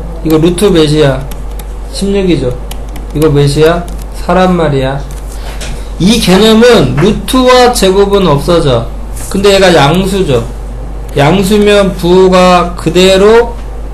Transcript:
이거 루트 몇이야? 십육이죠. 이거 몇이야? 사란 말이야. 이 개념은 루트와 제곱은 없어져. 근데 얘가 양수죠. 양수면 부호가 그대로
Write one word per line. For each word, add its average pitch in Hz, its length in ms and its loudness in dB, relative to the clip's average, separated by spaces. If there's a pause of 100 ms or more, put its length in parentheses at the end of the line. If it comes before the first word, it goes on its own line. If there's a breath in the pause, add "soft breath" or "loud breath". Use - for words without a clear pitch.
(240)
이거 156 140 2
루트 175 280 0
몇이야? 151 600 2 (680)
십육이죠. 180 600 -2 (640)
이거 151 140 2
몇이야? 151 560 2 (380)
사란 180 320 0
말이야. 139 440 -2 (1000 loud breath)
이 226 200 2
개념은 208 800 4
루트와 247 760 2
제곱은 196 540 2
없어져. 143 580 0 (440)
근데 196 260 2
얘가 190 180 4
양수죠. 156 680 0 (720)
양수면 196 800 2
부호가 180 800 2
그대로 190 800 2 (380)